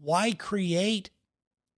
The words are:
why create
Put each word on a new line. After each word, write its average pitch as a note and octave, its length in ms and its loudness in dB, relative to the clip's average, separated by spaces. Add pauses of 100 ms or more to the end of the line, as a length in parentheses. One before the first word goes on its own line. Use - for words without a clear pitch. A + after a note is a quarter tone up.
why F3 320 2
create F#3+ 800 -2 (680)